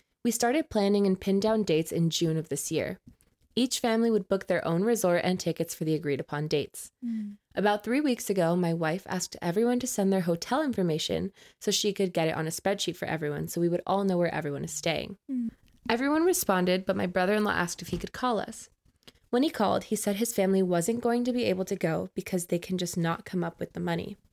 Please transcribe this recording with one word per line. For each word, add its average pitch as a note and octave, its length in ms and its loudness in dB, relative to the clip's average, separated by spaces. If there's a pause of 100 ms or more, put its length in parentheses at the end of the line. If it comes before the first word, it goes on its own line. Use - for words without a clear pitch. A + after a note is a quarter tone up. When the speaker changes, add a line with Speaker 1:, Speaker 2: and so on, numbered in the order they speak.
(240)
Speaker 1:
We A#3+ 80 2
started C4 380 0
planning G3+ 380 4
and F#3+ 120 2
pinned G3 220 0
down A3 220 2
dates D#3+ 280 2
in E3 180 2
June D#3+ 280 0
of D#3 120 -6
this - 220 -6
year. D#3 280 -2 (560)
Each B3 240 0
family A3+ 320 2
would G3+ 160 0
book G3 200 -2
their F3 200 0
own E3+ 160 2
resort G3 400 4
and F3+ 160 0
tickets E3 340 -2
for - 100 -8
the D#3 120 2
agreed C#3+ 240 -2
upon D3 280 -4
dates. - 440 -4 (120)
Speaker 2:
Mm. G#3+ 340 -6 (180)
Speaker 1:
About G#3 280 0
three B3+ 180 2
weeks B3+ 280 0
ago, F3 260 2
my E3+ 180 2
wife E3 360 -2
asked - 320 -6
everyone A#3 380 2
to B3+ 80 -2
send G3 260 2
their F#3+ 80 2
hotel F3 400 0
information F3+ 720 -2 (280)
so G#3 120 -2
she G3 200 0
could F#3+ 220 -2
get D#3+ 140 2
it - 80 0
on D#3 100 -2
a D#3+ 60 -4
spreadsheet G3 460 -2
for - 100 -6
everyone D#3 400 -4
so E3+ 140 -4
we E3+ 80 4
would E3+ 180 0
all G3 160 0
know F#3 140 2
where F3 160 0
everyone D3 300 -4
is E3+ 100 -8
staying. - 440 -4 (140)
Speaker 2:
Mm. A#3+ 180 -2 (400)
Speaker 1:
Everyone C#4 340 2
responded, F#3 600 2
but F#3+ 120 0
my G3 100 0
brother-in-law G3+ 440 0
asked E3+ 300 -2
if E3+ 60 -12
he F3 100 -4
could - 160 -8
call A#3+ 260 -2
us. - 300 -10 (600)
When B3 120 4
he E4 60 2
called, G3 360 2
he G#3+ 100 -2
said G3+ 220 -2
his A#3 180 -2
family F#3+ 260 4
wasn't F3+ 400 2
going A#3+ 220 2
to B3 100 0
be A#3+ 120 0
able F#3 200 0
to G3 100 -4
go F3 380 -2
because F3+ 340 -4
they F3 120 0
can F3+ 180 -4
just F3+ 180 -4
not E3+ 300 -2
come F3 180 -2
up E3+ 160 -6
with - 140 -8
the - 60 -8
money. F3 380 -4 (160)